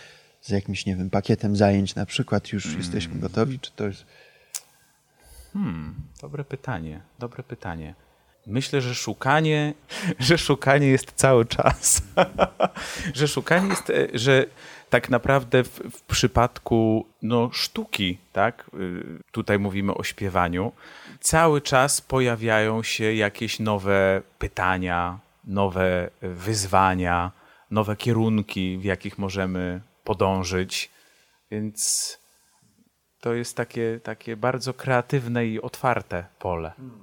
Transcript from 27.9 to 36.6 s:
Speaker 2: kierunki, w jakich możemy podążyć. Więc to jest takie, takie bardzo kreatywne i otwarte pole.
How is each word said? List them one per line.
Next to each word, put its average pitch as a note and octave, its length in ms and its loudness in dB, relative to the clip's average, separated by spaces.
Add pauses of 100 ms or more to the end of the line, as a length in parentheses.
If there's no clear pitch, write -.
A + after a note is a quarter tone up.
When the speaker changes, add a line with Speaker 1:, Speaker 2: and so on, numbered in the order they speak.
Speaker 2:
kierunki, G#2+ 840 0
w F#2+ 60 -8
jakich G2 340 -4
możemy F#2 600 -4 (240)
podążyć. F#2+ 840 -2 (600)
Więc - 680 -6 (1000)
to A#2+ 140 -2
jest A#2+ 220 -6
takie, A#2 460 -4
takie A2+ 340 -10
bardzo B2 380 -2
kreatywne A#2+ 720 0
i A2 140 -4
otwarte A2 640 -4 (140)
pole. E2+ 340 -4 (300)